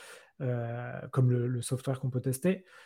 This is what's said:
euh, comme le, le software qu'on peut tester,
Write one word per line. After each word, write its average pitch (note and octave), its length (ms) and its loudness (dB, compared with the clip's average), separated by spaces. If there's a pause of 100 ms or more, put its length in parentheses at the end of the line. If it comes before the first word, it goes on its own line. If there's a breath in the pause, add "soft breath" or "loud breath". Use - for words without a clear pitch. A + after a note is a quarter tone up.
(420 loud breath)
euh, A#2+ 500 -2 (200)
comme B2+ 180 6
le, A#2+ 160 4
le B2 160 0
software C3 360 -2
qu'on C3 120 -2
peut B2 100 -2
tester, F3 440 0 (220 soft breath)